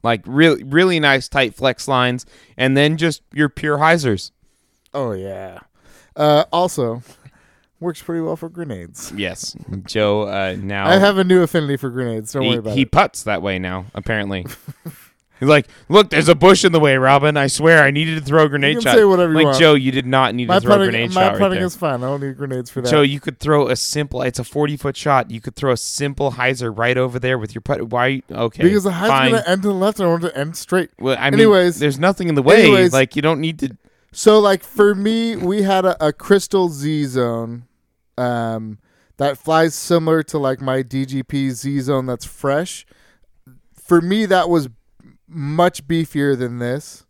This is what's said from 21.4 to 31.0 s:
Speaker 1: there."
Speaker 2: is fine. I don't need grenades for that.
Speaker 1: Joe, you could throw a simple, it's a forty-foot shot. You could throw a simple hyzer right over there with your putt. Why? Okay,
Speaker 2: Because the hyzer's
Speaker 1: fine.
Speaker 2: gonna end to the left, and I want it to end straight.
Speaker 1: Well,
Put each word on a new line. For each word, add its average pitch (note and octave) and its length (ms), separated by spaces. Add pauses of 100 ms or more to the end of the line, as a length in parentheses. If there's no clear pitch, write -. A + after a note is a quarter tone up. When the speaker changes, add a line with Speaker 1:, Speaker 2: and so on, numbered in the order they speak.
Speaker 1:
there." F#3+ 80
Speaker 2:
is F3 100
fine. C3 280
I - 60
don't C#3 120
need C3+ 160
grenades C3 320
for C3 120
that. B2 100
Speaker 1:
Joe, D3+ 100
you C#3+ 180
could - 200
throw D3 280
a B2+ 80
simple, C#3 460
it's B2+ 160
a B2+ 60
forty-foot D3 520
shot. C3+ 360
You A2+ 100
could - 140
throw C#3 160
a A#2 60
simple C#3 560
hyzer B2 440
right A#2+ 180
over B2+ 220
there B2+ 220
with G#2+ 160
your A2+ 80
putt. C3 260
Why? B2+ 400
Okay, A#2 320
Speaker 2:
Because F#3+ 220
the G3 80
hyzer's F3 160
Speaker 1:
fine. C3+ 240
Speaker 2:
gonna A3+ 160
end F#3+ 160
to G#3 60
the G3 40
left, G3 260
and F#3 80
I E3+ 40
want E3+ 140
it E3 40
to - 80
end D3+ 180
straight. - 440
Speaker 1:
Well, B2+ 200